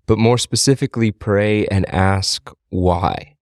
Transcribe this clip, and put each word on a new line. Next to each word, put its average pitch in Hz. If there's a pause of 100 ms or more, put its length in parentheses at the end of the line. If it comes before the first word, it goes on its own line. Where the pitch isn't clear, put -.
but 110
more 117
specifically 120
pray 104
and 95
ask 95 (180)
why, 90 (200)